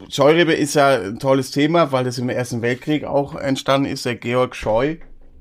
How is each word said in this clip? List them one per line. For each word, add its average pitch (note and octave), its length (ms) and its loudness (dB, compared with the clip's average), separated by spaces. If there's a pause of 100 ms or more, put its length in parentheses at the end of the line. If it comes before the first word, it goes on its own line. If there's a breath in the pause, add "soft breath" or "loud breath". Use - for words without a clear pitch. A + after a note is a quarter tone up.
(100)
Scheurebe D#3+ 420 4
ist C#3+ 220 0
ja C#3 260 4
ein G2 180 -6
tolles C3+ 320 0
Thema, D3+ 420 2
weil B2+ 120 0
das B2 140 -6
im B2+ 100 -4
Ersten A#2+ 340 -4
Weltkrieg B2 420 -2
auch C#3+ 320 -2
entstanden C3+ 520 0
ist. C3+ 160 -6
Der B2 120 -4
Georg B2 380 -2
Scheu B2+ 420 -2 (440)